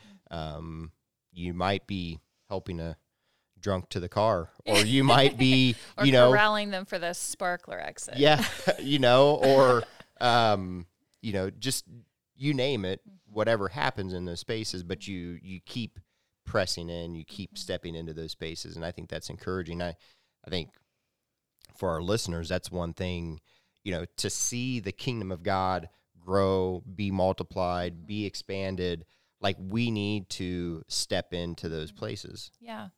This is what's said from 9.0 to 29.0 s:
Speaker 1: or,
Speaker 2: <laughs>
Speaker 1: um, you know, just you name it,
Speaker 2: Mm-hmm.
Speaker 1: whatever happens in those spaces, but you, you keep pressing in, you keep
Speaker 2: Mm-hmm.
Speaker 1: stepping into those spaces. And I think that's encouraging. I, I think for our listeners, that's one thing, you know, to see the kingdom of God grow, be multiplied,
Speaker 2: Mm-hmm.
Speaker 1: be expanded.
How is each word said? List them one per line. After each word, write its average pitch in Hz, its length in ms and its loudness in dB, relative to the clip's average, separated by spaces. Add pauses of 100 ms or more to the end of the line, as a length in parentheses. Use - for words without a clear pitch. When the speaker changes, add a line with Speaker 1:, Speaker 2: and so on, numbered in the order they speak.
Speaker 1:
or, 131 480 6 (180)
Speaker 2:
<laughs> - 180 -20
Speaker 1:
um, 104 640 2 (380)
you 110 100 -4
know, 95 160 -2
just 110 380 -6 (500)
you 143 160 -2
name 127 320 0
it, 92 240 -4
Speaker 2:
Mm-hmm. - 260 -20
Speaker 1:
whatever 107 340 2
happens 113 440 -4
in 90 140 -6
those 85 140 -8
spaces, 107 440 -6
but 90 240 -10
you, 87 340 -10
you 92 220 -14
keep - 340 -10 (480)
pressing 87 440 -2
in, 85 240 -8
you 80 100 -12
keep - 260 -14
Speaker 2:
Mm-hmm. - 120 -20
Speaker 1:
stepping 87 320 -8
into 82 200 -10
those 80 180 -10
spaces. 80 440 -12
And 80 80 -10
I 87 80 -6
think 85 160 -16
that's - 220 -10
encouraging. 87 520 -8
I, 87 140 -6 (500)
I 85 40 -16
think 85 200 -6 (1080)
for 92 140 -2
our 82 120 -2
listeners, 87 460 -2
that's 90 220 -6
one 85 220 -6
thing, 85 480 -6 (420)
you 98 100 -6
know, 85 120 -6 (140)
to 101 120 -4
see 123 500 -4
the 95 120 -6
kingdom 110 400 -6
of 85 100 -8
God 92 460 0 (320)
grow, 92 640 0 (120)
be 98 160 -4
multiplied, 90 840 -2
Speaker 2:
Mm-hmm. 82 120 -18
Speaker 1:
be 104 200 -6
expanded. 92 760 -6 (360)